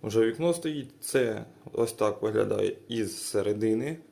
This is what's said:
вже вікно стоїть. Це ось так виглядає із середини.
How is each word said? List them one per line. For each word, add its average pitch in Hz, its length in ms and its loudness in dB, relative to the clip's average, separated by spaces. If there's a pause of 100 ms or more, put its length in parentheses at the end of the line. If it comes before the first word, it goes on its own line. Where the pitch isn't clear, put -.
вже 113 240 4
вікно 156 280 0
стоїть. 151 340 -6 (120)
Це 113 440 0 (280)
ось 113 200 0
так 107 300 0
виглядає 101 540 2 (120)
із 110 280 -4
середини. 110 800 0 (160)